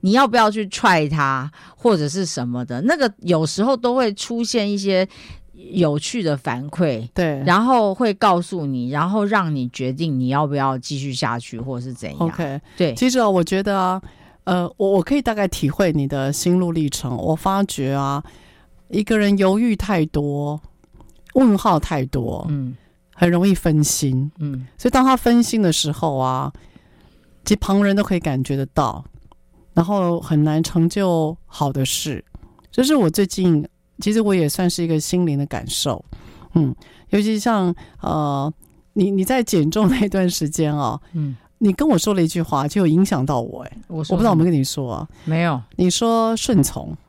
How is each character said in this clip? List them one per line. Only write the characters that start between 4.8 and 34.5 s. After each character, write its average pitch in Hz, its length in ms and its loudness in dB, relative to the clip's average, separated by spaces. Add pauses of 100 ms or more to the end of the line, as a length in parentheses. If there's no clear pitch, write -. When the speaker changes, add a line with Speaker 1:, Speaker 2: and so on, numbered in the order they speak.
Speaker 1:
有 160 440 0
趣 220 240 -6
的 151 140 0
反 131 340 -6
馈， 123 440 -2
Speaker 2:
对。 151 300 -2
Speaker 1:
然 185 200 4
后 233 300 2
会 220 200 0
告 190 260 2
诉 170 260 -6
你， 127 240 -4
然 147 180 0
后 208 160 0
让 196 300 0
你 127 140 -4
决 131 240 -4
定 147 260 -2
你 127 100 0
要 143 180 0
不 143 80 -4
要 135 240 0
继 139 200 -8
续 135 140 -6
下 123 260 -2
去， 120 200 -12
或 127 220 -8
是 127 120 -12
怎 117 180 -12
样。 - 80 -14
Speaker 2:
OK。 156 420 -4 (160)
Speaker 1:
对。 156 180 0
Speaker 2:
其 247 160 0
实 254 80 0
啊， 226 100 2
我 185 140 4
觉 190 200 0
得 196 160 -2
啊， 185 240 -2 (420)
呃， 180 320 0
我， 196 120 0
我 196 140 4
可 277 140 0
以 285 60 0
大 226 120 0
概 208 140 0
体 - 220 -2
会 175 220 0
你 143 140 0
的 139 260 -4
心 180 260 0
路 175 140 -2
历 160 160 -2
程。 123 280 -6
我 160 180 -2
发 196 300 0
觉 139 280 -4
啊， 139 300 -2 (680)
一 208 160 -2
个 220 140 0
人 202 200 4
犹 190 200 4
豫 226 180 2
太 180 300 0
多， 147 540 -4 (760)
问 233 240 6
号 190 220 2
太 139 260 -4
多， 123 420 -4
Speaker 1:
嗯。 131 280 -4 (380)
Speaker 2:
很 175 160 2
容 175 160 2
易 196 80 4
分 151 300 2
心。 135 440 -2 (120)
Speaker 1:
嗯。 135 260 -6 (100)
Speaker 2:
所 - 120 0
以 - 20 2
当 254 140 4
他 262 120 4
分 240 240 4
心 226 220 2
的 175 100 4
时 151 200 0
候 151 260 -2
啊， 131 340 -2 (920)
其 208 100 4
实 202 60 -4
旁 196 240 2
人 196 100 2
都 202 80 2
可 202 140 0
以 - 20 0
感 139 240 -2
觉 135 140 -2
得 135 100 -2
到， - 380 -2 (680)
然 170 120 4
后 180 320 0
很 160 240 0
难 156 180 2
成 165 280 2
就 170 480 0 (100)
好 143 260 -4
的 135 120 0
事。 - 400 -6 (480)
这 254 100 2
是 294 140 4
我 202 120 4
最 196 160 2
近， 175 400 2 (360)
其 208 120 -2
实 220 80 2
我 202 140 2
也 165 140 2
算 180 200 0